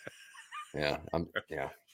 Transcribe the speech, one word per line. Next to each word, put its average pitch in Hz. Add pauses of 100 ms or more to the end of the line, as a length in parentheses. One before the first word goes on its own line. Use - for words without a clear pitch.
(760)
Yeah, 73 (140)
I'm, 82 (220)
yeah. 71 (260)